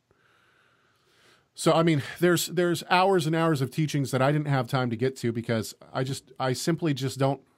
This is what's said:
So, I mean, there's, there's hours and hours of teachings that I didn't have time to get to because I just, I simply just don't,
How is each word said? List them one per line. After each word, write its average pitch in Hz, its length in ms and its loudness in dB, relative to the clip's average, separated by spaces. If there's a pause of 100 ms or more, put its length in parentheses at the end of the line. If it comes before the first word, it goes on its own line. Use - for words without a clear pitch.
(1500)
So, 165 200 2
I 160 80 4
mean, 160 220 2 (160)
there's, 175 280 2
there's 175 400 -2
hours 185 380 4
and 160 100 0
hours 160 260 2
of 127 100 -4
teachings 143 400 -2
that 127 100 2
I 139 100 4
didn't 151 160 -2
have 131 200 0
time 127 240 -2
to 113 40 -4
get 127 220 -2
to 120 140 -2
because 113 420 -2 (180)
I 131 120 -4
just, 131 360 -8
I 131 140 0
simply 160 400 -2
just 131 240 -6
don't, 135 240 0 (160)